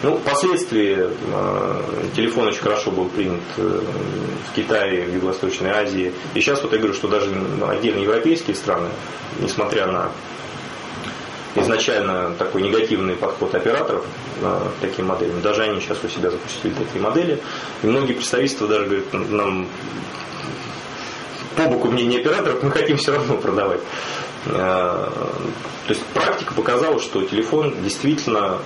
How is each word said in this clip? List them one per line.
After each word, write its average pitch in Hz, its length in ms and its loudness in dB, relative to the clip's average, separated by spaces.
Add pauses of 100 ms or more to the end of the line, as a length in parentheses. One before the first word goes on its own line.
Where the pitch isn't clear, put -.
Ну, 143 140 4
впоследствии, 110 800 2
э, 95 800 0 (320)
телефон 117 360 2
очень - 120 -4
хорошо 107 300 0
был 92 140 0
принят, 90 340 -2 (180)
э, 92 240 0 (680)
в - 40 -6
Китае, 98 500 2
в 87 100 -2
Юго-Восточной 92 560 0
Азии. 95 400 0 (220)
И 107 80 2
сейчас 139 200 2
вот 110 120 0
я 110 60 4
говорю, 107 140 2
что - 140 -2
даже 101 240 2 (380)
отдельно 101 320 2
европейские 113 560 4
страны, 87 320 0 (500)
несмотря 101 480 0
на 90 240 0 (1400)
изначально 98 840 2
такой - 240 0
негативный 98 540 2
подход 95 400 0
операторов, 107 480 2 (380)
э, 92 180 2 (180)
к - 40 -4
таким 95 260 -2
моделям, 87 340 0
даже 104 220 2
они 104 160 0
сейчас - 240 -4
у - 60 -2
себя 92 200 0
запустили - 440 -4
такие 90 280 -4
модели. 143 380 2 (420)
И 110 60 2
многие 127 260 2
представительства 127 540 0
даже 104 180 4
говорят, 98 280 0
нам 98 540 0 (1900)
по 160 80 4
боку 123 240 4
мнение 120 320 4
операторов, 147 440 2
мы 139 80 4
хотим 147 260 4
все 139 160 2
равно 135 240 2
продавать. 98 420 2 (680)
Э, - 40 -2 (1400)
то - 60 -8
есть - 140 -2
практика - 460 -2
показала, 127 460 2
что - 240 -2
телефон 135 580 2
действительно 104 840 2